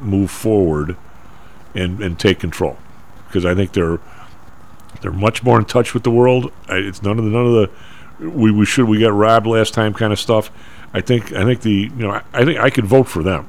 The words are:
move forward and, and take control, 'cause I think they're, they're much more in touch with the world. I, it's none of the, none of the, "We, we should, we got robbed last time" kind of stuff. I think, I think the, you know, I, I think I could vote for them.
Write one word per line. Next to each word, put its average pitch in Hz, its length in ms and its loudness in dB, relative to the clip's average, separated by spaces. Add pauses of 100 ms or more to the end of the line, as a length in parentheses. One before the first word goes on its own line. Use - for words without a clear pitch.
move 98 280 0
forward 87 680 0 (760)
and, 92 280 -4
and 87 180 -4
take 95 200 -8
control, 80 380 -6 (540)
'cause 90 140 -4
I 90 100 0
think 98 160 -4
they're, 85 280 -2 (1040)
they're 92 100 -6
much 104 300 0
more 120 160 4
in 110 60 2
touch 120 300 0
with 117 100 -4
the 123 80 0
world. 127 400 4 (160)
I, 95 80 -4
it's 98 260 -4
none 101 160 0
of 113 60 -2
the, 107 80 0
none 120 140 2
of 120 80 4
the, 104 160 4 (600)
"We, 113 220 4
we 104 140 4
should, 127 220 2
we 107 120 4
got 110 140 6
robbed 110 340 6
last 113 260 2
time" 107 220 2
kind 107 180 2
of 98 60 -2
stuff. 110 320 2 (420)
I 95 80 0
think, - 320 0
I 95 100 0
think 117 180 2
the, 110 100 0
you 104 180 2
know, 113 220 -4
I, 101 100 -4 (120)
I 123 120 4
think 143 140 0
I 123 100 4
could 120 160 0
vote 127 220 6
for 82 160 -4
them. 87 260 0